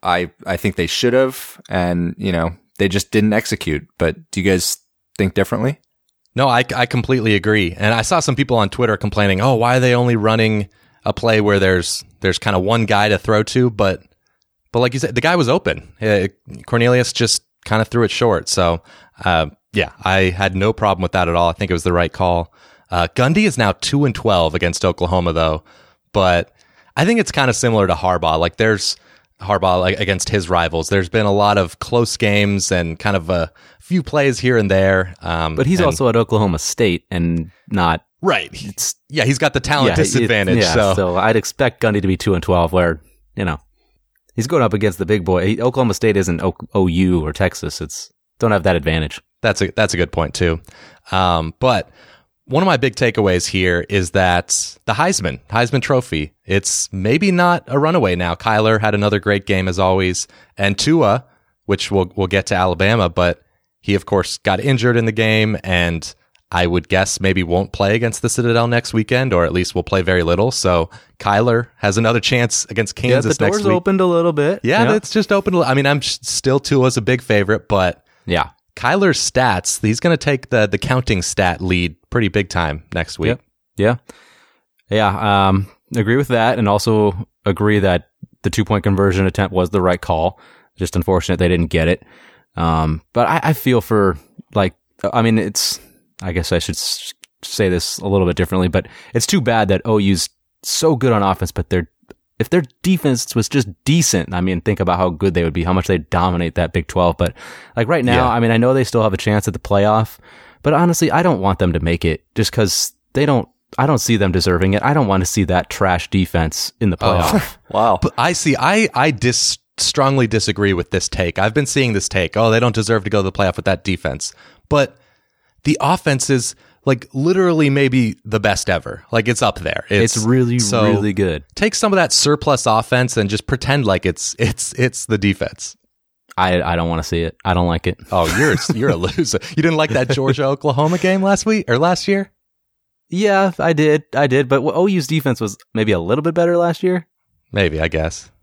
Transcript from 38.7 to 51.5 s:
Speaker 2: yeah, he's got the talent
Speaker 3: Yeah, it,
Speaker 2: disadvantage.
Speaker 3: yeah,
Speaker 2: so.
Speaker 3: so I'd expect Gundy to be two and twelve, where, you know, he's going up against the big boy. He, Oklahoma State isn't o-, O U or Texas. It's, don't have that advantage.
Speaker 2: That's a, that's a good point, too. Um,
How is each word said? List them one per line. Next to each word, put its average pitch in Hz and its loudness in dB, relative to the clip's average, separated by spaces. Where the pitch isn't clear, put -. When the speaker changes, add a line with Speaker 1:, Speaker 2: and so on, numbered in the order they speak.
Speaker 2:
yeah, 139 -2
he's 135 2
got 151 0
the 135 -2
talent 139 0
Speaker 3:
Yeah, 87 0
it, - 4
Speaker 2:
disadvantage. 107 2
Speaker 3:
yeah, 87 2
Speaker 2:
so. 101 2
Speaker 3:
so 90 0
I'd 110 2
expect - -2
Gundy 104 0
to 95 -2
be 92 0
two 101 0
and 87 0
twelve, 85 0
where, 87 0
you 104 -4
know, 78 -4
he's 117 -4
going 151 -2
up 104 0
against 101 -2
the 95 -2
big 95 0
boy. 90 0
He, 107 -2
Oklahoma 123 0
State 110 0
isn't 85 0
o-, 92 -2
O 95 2
U 90 2
or 76 -6
Texas. - -4
It's, - -14
don't 117 2
have 98 0
that 92 2
advantage. 78 -2
Speaker 2:
That's 107 0
a, 95 -2
that's 107 0
a 87 -4
good 85 0
point, 78 -2
too. 82 0
Um, 87 0